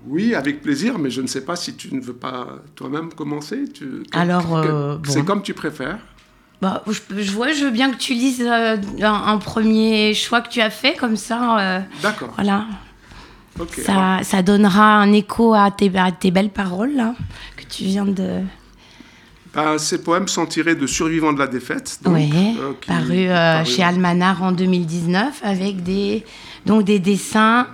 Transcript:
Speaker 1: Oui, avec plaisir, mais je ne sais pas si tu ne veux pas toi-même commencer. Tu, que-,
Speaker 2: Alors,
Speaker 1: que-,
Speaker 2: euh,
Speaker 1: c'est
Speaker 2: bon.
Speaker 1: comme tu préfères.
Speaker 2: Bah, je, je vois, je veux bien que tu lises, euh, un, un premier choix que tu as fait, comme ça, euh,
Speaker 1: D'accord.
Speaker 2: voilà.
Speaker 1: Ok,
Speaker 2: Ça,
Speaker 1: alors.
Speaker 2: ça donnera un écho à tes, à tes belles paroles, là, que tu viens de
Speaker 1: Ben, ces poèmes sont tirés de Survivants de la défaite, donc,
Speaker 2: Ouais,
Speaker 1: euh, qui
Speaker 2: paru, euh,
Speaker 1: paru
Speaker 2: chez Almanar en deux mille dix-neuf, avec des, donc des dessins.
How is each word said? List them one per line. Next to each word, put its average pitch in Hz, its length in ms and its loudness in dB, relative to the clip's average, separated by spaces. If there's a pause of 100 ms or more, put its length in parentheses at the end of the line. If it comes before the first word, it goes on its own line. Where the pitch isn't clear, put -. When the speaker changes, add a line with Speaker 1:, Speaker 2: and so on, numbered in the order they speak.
Speaker 1:
Oui, 190 280 0
avec 143 280 -2
plaisir, 175 360 -2
mais 139 120 -2
je 117 100 -6
ne 131 60 -4
sais 131 180 -6
pas 175 120 -6
si - 180 -10
tu - 200 -12
ne 135 60 -4
veux 120 140 -12
pas 131 460 -10 (140)
toi-même 151 380 -10
commencer. 147 580 -8
Tu, - 140 -18 (260)
que-, 170 80 -2
Speaker 2:
Alors, 175 260 2 (180)
Speaker 1:
que-, 156 40 0
Speaker 2:
euh, 147 380 -2
Speaker 1:
c'est 143 140 0
Speaker 2:
bon. 147 80 2
Speaker 1:
comme 202 160 0
tu - 100 -8
préfères. 147 460 -8 (640)
Speaker 2:
Bah, 190 240 -2
je, 196 340 -6
je 196 120 -2
vois, 240 200 0
je 285 140 0
veux 277 40 2
bien 254 220 2
que 226 60 -8
tu - 160 -2
lises, 247 260 0
euh, 226 380 2 (240)
un, 214 100 4
un 208 240 0
premier 220 800 2
choix 233 260 0
que 240 80 -14
tu 240 140 -2
as 214 80 2
fait, 262 260 -2
comme 226 200 -2
ça, 226 440 0
euh, 185 200 -2 (220)
Speaker 1:
D'accord. 214 340 -4
Speaker 2:
voilà. 202 300 0 (920)
Speaker 1:
Ok, 170 160 -8
Speaker 2:
Ça, 190 400 2
Speaker 1:
alors. 185 100 -2
Speaker 2:
ça 190 180 2
donnera 208 600 6
un 202 100 6
écho 220 400 4
à 202 180 6
tes, 196 280 0
à 185 140 2
tes 190 180 2
belles 196 220 2
paroles, 202 440 -4
là, 233 180 0 (440)
que - 60 -18
tu - 200 -10
viens 196 220 0
de 185 340 -2 (1120)
Speaker 1:
Ben, 151 240 0
ces 156 260 -2
poèmes 180 260 0
sont 170 180 -2
tirés 160 300 0
de 135 100 -4
Survivants 160 480 0
de 139 60 -2
la 139 80 2
défaite, - 540 -8
donc, 180 120 4
Speaker 2:
Ouais, 151 160 2 (280)
Speaker 1:
euh, 135 220 -8
qui - 80 -14
Speaker 2:
paru, 175 400 0
euh, 165 300 4
Speaker 1:
paru 165 80 0
Speaker 2:
chez 185 160 0
Almanar 180 600 2
en 185 100 2
deux 180 120 0
mille 180 220 2
dix-neuf, 175 560 -2
avec 196 400 -4
des, 202 420 -2 (400)
donc 214 200 4
des 202 160 4
dessins. 220 720 2